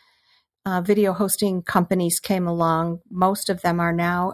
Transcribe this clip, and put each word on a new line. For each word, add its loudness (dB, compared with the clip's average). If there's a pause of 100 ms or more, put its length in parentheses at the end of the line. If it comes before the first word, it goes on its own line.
(640)
uh, -2
video 2
hosting -2
companies 0
came -2
along. 0 (100)
Most 0
of -2
them 0
are 0
now 0